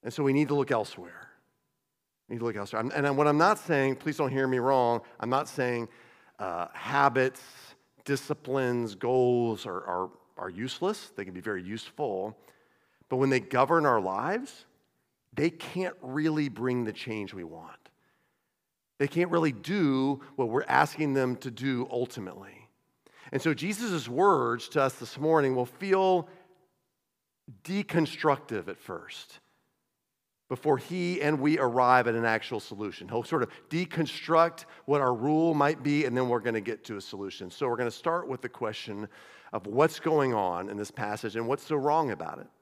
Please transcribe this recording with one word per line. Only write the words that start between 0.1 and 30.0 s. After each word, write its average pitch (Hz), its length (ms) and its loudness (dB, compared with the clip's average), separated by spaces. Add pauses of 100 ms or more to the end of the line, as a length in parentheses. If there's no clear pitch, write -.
so 151 100 -4
we 139 100 4
need 147 160 4
to 147 60 2
look 135 160 2
elsewhere. 101 580 -4 (1000)
We 110 60 -6
need 117 40 -6
to 117 60 -4
look 113 100 -2
elsewhere. 104 260 -4
I'm, 127 100 -2
and 143 260 2
what 147 100 4
I'm 147 100 4
not 196 200 6
saying, 135 400 0
please - 200 -6
don't 135 140 0
hear 135 160 0
me 131 120 2
wrong, 120 420 4 (180)
I'm 113 100 -4
not 139 180 0
saying, 120 420 -4 (500)
uh, 87 340 -4
habits, 135 680 2 (640)
disciplines, 127 920 -2
goals 120 680 2
are, 95 200 -6
are, 90 240 -2 (280)
are - 120 -6
useless. 135 680 -6
They 101 80 -8
can 92 120 -12
be 92 60 -10
very 95 220 -4
useful. 107 720 -6 (760)
But 131 80 0
when 135 120 4
they 131 100 4
govern 135 460 4
our 120 160 6
lives, 127 640 -4 (680)
they 156 180 0
can't 180 500 -6
really 151 480 0
bring 123 340 0
the 107 100 -4
change 107 400 -8
we 92 100 -10
want. 82 340 -16 (1200)
They 143 100 2
can't 170 220 0
really 165 220 4
do 135 680 0 (140)
what 123 140 0
we're 120 180 0
asking 147 460 2
them 127 240 2
to 131 140 -10
do 123 400 -2
ultimately. 120 760 -8 (640)
And 135 80 -2
so 160 140 0
Jesus' 185 560 -4
words 123 600 2
to 151 120 2
us 131 140 2
this - 240 -12
morning 147 360 4
will 123 120 0
feel 190 600 2 (1400)
deconstructive 156 1040 0
at 95 120 -12
first - 600 -14 (1120)